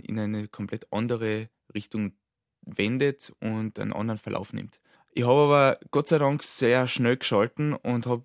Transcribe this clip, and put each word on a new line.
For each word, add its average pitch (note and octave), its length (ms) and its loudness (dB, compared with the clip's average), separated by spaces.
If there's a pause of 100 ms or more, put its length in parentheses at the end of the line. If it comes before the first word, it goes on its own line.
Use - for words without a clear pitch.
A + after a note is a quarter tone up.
in A2 160 -6
eine G#2 260 -4
komplett - 460 -10
andere A2+ 560 -4 (260)
Richtung G#2+ 380 -6 (480)
wendet B2+ 800 -2
und A2 400 -6
einen G#2 120 -4
anderen G#2+ 260 -4
Verlauf - 340 -8
nimmt. - 260 -10 (340)
Ich A#2+ 140 0
habe C3 140 6
aber C#3+ 380 6 (120)
Gott C#3+ 160 0
sei D#3+ 120 4
Dank C#3+ 260 0
sehr B2+ 420 2
schnell B2 300 0
geschalten A#2+ 560 0
und A#2+ 340 -2
habe A#2+ 180 -2